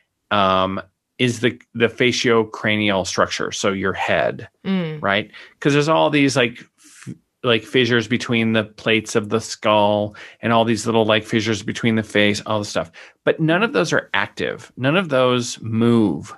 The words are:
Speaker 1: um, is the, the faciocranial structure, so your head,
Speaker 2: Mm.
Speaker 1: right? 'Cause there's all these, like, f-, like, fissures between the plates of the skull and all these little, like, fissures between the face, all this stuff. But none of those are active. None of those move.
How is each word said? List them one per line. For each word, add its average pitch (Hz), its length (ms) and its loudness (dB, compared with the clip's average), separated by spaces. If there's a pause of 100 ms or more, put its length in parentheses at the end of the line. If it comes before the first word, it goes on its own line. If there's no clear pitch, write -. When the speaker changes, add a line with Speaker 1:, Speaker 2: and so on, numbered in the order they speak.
(300)
Speaker 1:
um, 95 500 2 (380)
is 117 220 0
the, 123 180 0 (160)
the 117 140 2
faciocranial 107 1160 0
structure, - 460 -2
so - 180 -2
your 95 220 -2
head, 87 560 -2 (180)
Speaker 2:
Mm. 170 340 -4
Speaker 1:
right? 104 300 -2 (300)
'Cause 143 120 2
there's 147 160 2
all 160 220 2
these, 139 260 2
like, 120 220 0 (200)
f-, - 360 -18 (300)
like, 113 180 2
fissures 120 460 2
between 113 460 0
the 110 100 2
plates 110 500 -2
of 104 140 0
the 113 120 0
skull 107 760 2 (240)
and 113 120 0
all 113 120 4
these 110 200 -2
little, 113 200 2
like, 110 200 2
fissures 110 380 -2
between 110 320 -2
the 110 80 0
face, 104 420 0
all 110 140 -4
this 104 120 -6
stuff. 90 200 -6 (340)
But - 140 2
none 165 240 2
of 233 100 -2
those 165 200 0
are - 220 -2
active. - 600 -4
None 139 200 0
of 185 140 -2
those 127 500 0
move. 113 760 0